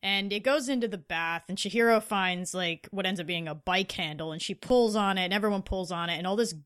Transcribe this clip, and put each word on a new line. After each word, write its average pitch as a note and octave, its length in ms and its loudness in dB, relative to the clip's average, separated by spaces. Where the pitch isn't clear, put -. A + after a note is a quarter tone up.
And G3 320 0
it G#3 100 -2
goes C4+ 260 2
into B3 180 2
the G3 100 -6
bath, E3 520 -4
and F#3+ 80 -4
Chihiro A3+ 440 4
finds, F3+ 520 -2
like, E3+ 360 -4
what F#3+ 160 -2
ends F#3 140 0
up D#3+ 80 -6
being E3+ 200 -4
a D3+ 60 -4
bike F#3 380 0
handle, D#3+ 400 -6
and D#3 100 -8
she F#3+ 140 -6
pulls A#3 400 4
on G3 220 2
it, F#3 80 2
and F3+ 80 0
everyone G3+ 280 2
pulls F#3 300 -4
on E3+ 180 -2
it, E3+ 80 -2
and E3+ 80 -4
all F#3+ 120 0
this A3 180 0